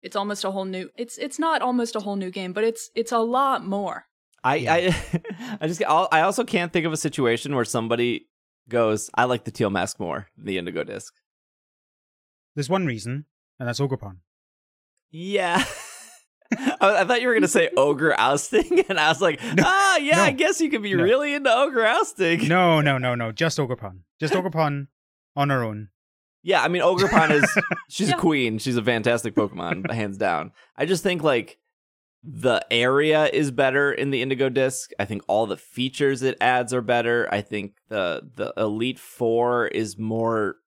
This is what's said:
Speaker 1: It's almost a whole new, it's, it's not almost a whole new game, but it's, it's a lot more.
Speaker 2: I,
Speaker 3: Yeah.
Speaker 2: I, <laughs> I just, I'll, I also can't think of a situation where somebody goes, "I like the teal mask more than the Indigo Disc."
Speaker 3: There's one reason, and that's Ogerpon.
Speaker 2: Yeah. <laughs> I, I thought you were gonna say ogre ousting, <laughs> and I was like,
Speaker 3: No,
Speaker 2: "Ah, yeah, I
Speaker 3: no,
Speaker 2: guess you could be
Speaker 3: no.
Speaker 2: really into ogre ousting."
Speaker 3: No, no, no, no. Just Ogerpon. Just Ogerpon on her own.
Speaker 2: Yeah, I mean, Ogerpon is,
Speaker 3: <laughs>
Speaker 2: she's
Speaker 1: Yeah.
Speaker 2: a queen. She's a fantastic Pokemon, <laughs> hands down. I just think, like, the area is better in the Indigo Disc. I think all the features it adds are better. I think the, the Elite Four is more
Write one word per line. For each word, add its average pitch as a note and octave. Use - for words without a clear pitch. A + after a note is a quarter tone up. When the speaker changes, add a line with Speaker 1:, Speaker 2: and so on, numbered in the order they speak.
Speaker 1:
It's -
almost G#3
a G3
whole F#3+
new, F#3
it's, A#3+
it's -
not D#4+
almost B3
a A3
whole G3+
new F#3
game, F#3
but G#3+
it's, A3+
it's A3+
a A#3+
lot B3
more. G3
Speaker 2:
I, C3
Speaker 3:
Yeah. D3+
Speaker 2:
I, G3
<laughs> -
I D#3
just, F3
I'll, E3
I D#3+
also G3
can't F3
think E3
of D#3+
a D3+
situation C#3
where A#2+
somebody A#2
goes, A2
"I A#2+
like B2
the A2+
teal A2
mask G2
more F2+
than -
the F#2+
Indigo F2
Disc." G2
Speaker 3:
There's C#3+
one F#3
reason, B2
and B2
that's A#2+
Ogerpon. A#2+
Speaker 2:
Yeah. F3+
<laughs> -
I, B3+
I -
thought A#3+
you B3
were B3
gonna G3+
say E3+
ogre C#3+
ousting, C#3+
<laughs> -
and F#3+
I D3+
was D3
like, E3+
Speaker 3:
No, -
Speaker 2:
"Ah, F#4+
yeah, D4+
I D4+
Speaker 3:
no, D#3+
Speaker 2:
guess F4+
you D#4
could B3
be G3
Speaker 3:
no. E3+
Speaker 2:
really C#4
into C#4
ogre B3+
ousting." F#3+
Speaker 3:
No, E3+
no, D3
no, B2+
no. A2+
Just E3
Ogerpon. A#2
Just D#3
Ogerpon D#3
on C#3+
her B2+
own. G#2+
Speaker 2:
Yeah, E3
I D3+
mean, F3
Ogerpon F3
is, D3+
Speaker 3:
<laughs> -
Speaker 2:
she's G3
Speaker 1:
Yeah. F3+
Speaker 2:
a E4+
queen. B2+
She's B2
a A2+
fantastic A#2
Pokemon, F2
<laughs> -
hands G#2+
down. F2+
I C#3
just E3+
think, F3+
like, C3+
the B2
area C#3+
is C#3
better C3+
in C#3
the C3+
Indigo C3+
Disc. C3
I G2+
think G2+
all G#2+
the G2+
features C3
it C3
adds B2
are B2+
better. A#2
I G#2
think G2+
the, F2+
the -
Elite A2
Four A#2+
is G#2+
more A2